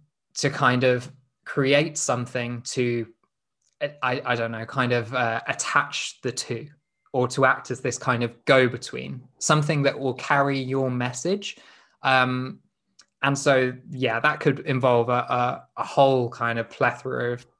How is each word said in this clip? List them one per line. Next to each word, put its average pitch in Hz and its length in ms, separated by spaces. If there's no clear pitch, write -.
to 143 120
kind 127 340
of 123 260
create 143 540
something 120 640
to, 120 440
I, 131 220
I 123 100
don't 117 180
know, 113 120
kind 123 280
of, 117 220
uh, 117 320
attach - 760
the 123 100
two, 120 360
or 127 160
to 135 160
act - 260
as 120 100
this 123 180
kind 120 240
of 120 220
go-between, 127 800
something 151 440
that 127 160
will 127 160
carry 139 440
your 131 320
message. 127 640
Um, 127 580
and 139 140
so, 131 360
yeah, 123 300
that 151 200
could 143 200
involve 123 480
a, 123 40
a, 123 540
a 110 60
whole 135 460
kind 117 280
of 113 120
plethora 123 640
of 120 140